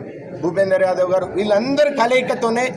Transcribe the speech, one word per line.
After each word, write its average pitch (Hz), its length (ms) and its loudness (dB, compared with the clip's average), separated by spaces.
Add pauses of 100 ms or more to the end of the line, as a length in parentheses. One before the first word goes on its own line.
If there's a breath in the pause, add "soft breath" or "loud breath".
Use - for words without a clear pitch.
(420)
భూపేందర్ 185 460 2
యాదవ్ 180 260 0
గారు, 185 140 0 (100)
వీళ్ళందరి 240 640 2
కలయికతోనే 247 680 0 (120)